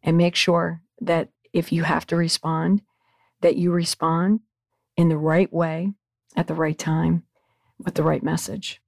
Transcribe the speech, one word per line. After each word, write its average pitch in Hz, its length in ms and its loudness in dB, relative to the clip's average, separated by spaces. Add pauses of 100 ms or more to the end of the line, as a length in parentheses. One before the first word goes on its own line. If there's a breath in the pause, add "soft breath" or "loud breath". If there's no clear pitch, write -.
and 165 140 2
make 170 180 2
sure 165 480 0 (180)
that 170 300 -2 (220)
if 170 200 -2
you 165 120 0
have 160 240 -2
to 170 80 -2
respond, 165 680 0 (580)
that 170 160 2
you 175 160 0
respond 170 680 0 (560)
in 170 120 4
the 160 80 2
right 160 360 2
way, 170 400 -2 (440)
at 170 100 -2
the 160 80 -6
right 156 240 -2
time, 165 460 0 (540)
with - 160 -8
the 156 80 -2
right 151 200 0
message. - 640 -6